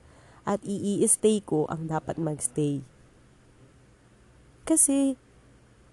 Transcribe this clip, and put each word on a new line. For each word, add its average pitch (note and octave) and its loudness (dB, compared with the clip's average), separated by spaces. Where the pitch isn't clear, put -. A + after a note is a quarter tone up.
at G3 -2
i-stay G3+ 0
ko D#3 0
ang D#3+ -6
dapat D#3 -6
magstay. D3+ -4
Kasi, C#4 2